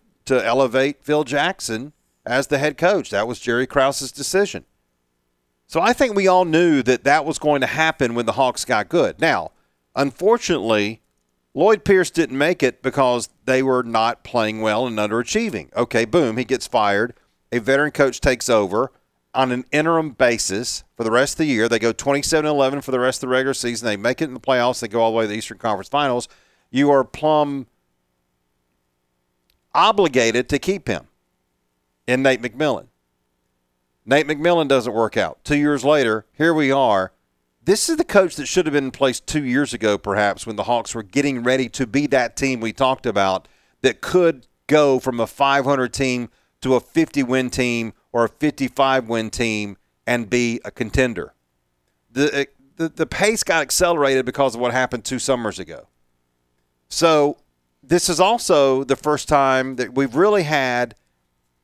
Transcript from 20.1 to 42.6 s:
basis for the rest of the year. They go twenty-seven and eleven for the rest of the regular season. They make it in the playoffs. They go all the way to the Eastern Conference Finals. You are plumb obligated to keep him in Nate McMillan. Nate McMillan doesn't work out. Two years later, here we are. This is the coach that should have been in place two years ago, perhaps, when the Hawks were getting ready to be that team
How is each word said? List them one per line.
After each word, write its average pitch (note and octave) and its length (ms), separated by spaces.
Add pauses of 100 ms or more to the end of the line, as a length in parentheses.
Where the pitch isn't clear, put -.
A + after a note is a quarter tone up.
basis A#2 720 (120)
for A#2 80
the A2+ 60
rest B2+ 240
of - 40
the D#3+ 80
year. A#2 220
They A2+ 100
go A2+ 140
twenty-seven C#3+ 540
and D3+ 80
eleven C#3 260
for C3+ 100
the C3 80
rest B2+ 240
of C3 60
the B2+ 40
regular C3 220
season. A#2 320
They G#2 100
make A2+ 260
it - 20
in C3 100
the B2+ 60
playoffs. B2+ 400
They A#2 80
go A2+ 140
all A2+ 80
the A2+ 80
way A2+ 60
to G#2+ 40
the G#2 80
Eastern A2 220
Conference G2+ 300
Finals. C3+ 400 (420)
You C#3+ 200
are C3+ 140
plumb D3 600 (2000)
obligated C#3+ 760
to C#3+ 100
keep F#3 300
him F#2+ 200 (960)
in B2+ 160
Nate C3 200
McMillan. B2 440 (1160)
Nate C#3 220
McMillan D#3 420
doesn't A#2+ 260
work A2 220
out. F#2 280
Two D3 140
years D3 260
later, B2+ 480
here E3 220
we C#3+ 180
are. A2 400 (500)
This G#3+ 280
is D#4 80
the E4+ 60
coach F#3+ 320
that C#3 100
should F#3 180
have D3+ 80
been C#3+ 120
in C3 60
place C3 300
two D3+ 240
years C3 300
ago, G#2 240
perhaps, G2+ 480
when A2 100
the G2+ 80
Hawks A#2 300
were A2+ 80
getting C3+ 400
ready B2+ 280
to C3 160
be C#3 200
that B2 280
team C3 260